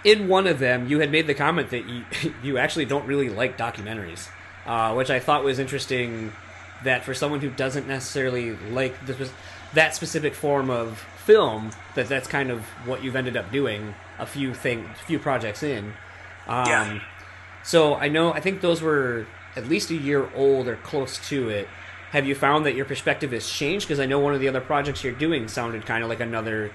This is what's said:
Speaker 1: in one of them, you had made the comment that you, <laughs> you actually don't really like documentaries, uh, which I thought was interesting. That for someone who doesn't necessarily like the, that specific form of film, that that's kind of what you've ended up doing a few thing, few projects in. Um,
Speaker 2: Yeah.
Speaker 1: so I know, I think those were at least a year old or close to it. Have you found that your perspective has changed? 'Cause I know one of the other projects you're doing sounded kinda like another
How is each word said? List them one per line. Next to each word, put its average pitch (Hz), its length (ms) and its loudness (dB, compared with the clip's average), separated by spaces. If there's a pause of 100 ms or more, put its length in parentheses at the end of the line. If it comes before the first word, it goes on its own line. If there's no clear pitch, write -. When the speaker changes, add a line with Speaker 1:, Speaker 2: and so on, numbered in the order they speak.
Speaker 1:
in 208 240 6
one 190 180 6
of 165 140 4
them, 123 280 2
you 147 120 4
had 147 100 2
made 156 160 4
the 143 80 2
comment 147 360 2
that 123 180 -4
you, 120 160 -8 (180)
<laughs> 127 200 -4
you 135 160 -2
actually 151 260 2
don't 139 220 0
really 139 220 2
like 113 300 -2
documentaries, 107 720 -6 (360)
uh, 113 300 2
which 127 160 2
I 131 80 4
thought 147 260 4
was 131 140 2
interesting. 123 760 -2 (520)
That 127 200 2
for 131 80 -6
someone 147 280 0
who 139 100 -2
doesn't 131 380 -2
necessarily 127 640 -2
like 117 520 -4
the, 131 240 -6 (460)
that 156 220 6
specific 151 380 -2
form 139 360 2
of 113 300 -2 (240)
film, 113 480 6 (240)
that 123 120 0
that's 131 200 -2
kind 135 240 0
of 113 100 -4 (240)
what 123 160 -4
you've 127 140 -4
ended 127 200 0
up 98 140 -4
doing 107 460 -2 (200)
a 117 100 -8
few 135 280 -4
thing, 113 340 -2 (160)
few 156 140 0
projects 117 460 -2
in. 120 220 -2 (600)
Um, 123 220 0
Speaker 2:
Yeah. 107 320 2 (640)
Speaker 1:
so 151 320 6
I 147 100 0
know, 160 260 4
I 151 60 -2
think 190 220 -2
those 170 200 4
were 131 460 2 (300)
at 120 120 -6
least 196 220 2
a 165 60 0
year 139 400 2
old 135 320 6
or 113 80 -2
close - 420 -4 (120)
to 135 180 0
it. 104 180 0 (460)
Have 143 140 4
you 139 100 2
found 147 280 4
that 135 120 2
your 135 80 -2
perspective 139 480 -2
has 110 180 -4
changed? 180 380 -2
'Cause 147 100 0
I 139 80 2
know 139 140 4
one 143 120 4
of 143 80 0
the 135 80 2
other 131 120 0
projects 143 420 -2
you're 127 100 -2
doing 135 360 0
sounded 117 360 -4
kinda 113 220 0
like 113 140 -2
another 110 540 -2